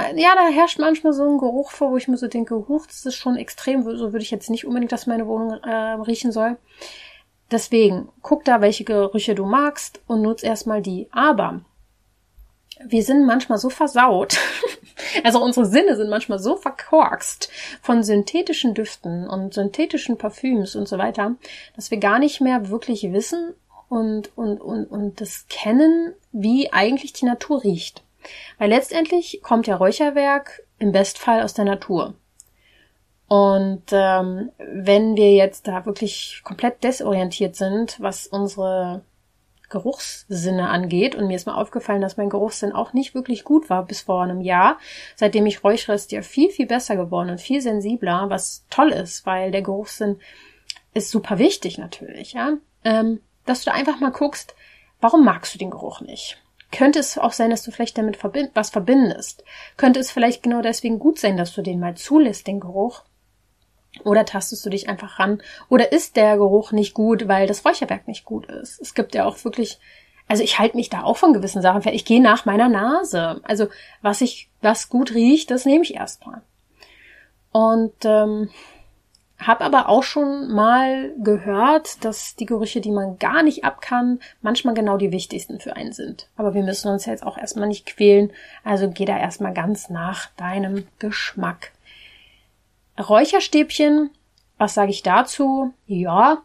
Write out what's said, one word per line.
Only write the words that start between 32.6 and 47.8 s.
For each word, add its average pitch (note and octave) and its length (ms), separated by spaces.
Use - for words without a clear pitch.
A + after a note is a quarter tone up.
Und, G3 600
ähm, F#3+ 680
wenn G3+ 580
wir G3+ 160
jetzt G3 340
da F#3 200
wirklich - 580
komplett A#3+ 400
desorientiert F#3+ 720
sind, G3+ 440
was G3 260
unsere F#3+ 760
Geruchssinne F#3 1000
angeht. F3+ 460
Und G3+ 120
mir F#3 100
ist - 100
mal - 80
aufgefallen, G#3+ 460
dass F#3+ 160
mein G3+ 140
Geruchssinn G#3 420
auch - 200
nicht C4 220
wirklich B3+ 300
gut D#4 260
war F#3 140
bis F#3+ 180
vor F#3 200
einem F3+ 180
Jahr. F#3 380
Seitdem G#3 320
ich G3+ 180
räuchere, G#3+ 300
ist G3+ 180
der G#3+ 100
viel, D4+ 280
viel C#4+ 160
besser A#3 300
geworden F3 340
und F3 100
viel C4+ 200
sensibler, G3+ 720